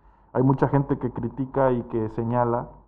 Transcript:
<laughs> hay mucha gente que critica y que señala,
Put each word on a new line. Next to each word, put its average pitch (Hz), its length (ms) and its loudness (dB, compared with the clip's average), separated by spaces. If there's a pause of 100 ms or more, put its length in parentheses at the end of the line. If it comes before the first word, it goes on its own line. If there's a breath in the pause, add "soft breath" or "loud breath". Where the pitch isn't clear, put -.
<laughs> - 300 -20
hay 120 100 2
mucha 135 260 4
gente 139 300 0
que 123 140 -4
critica 131 600 0
y 120 120 0
que 113 260 -4
señala, 120 580 0 (200)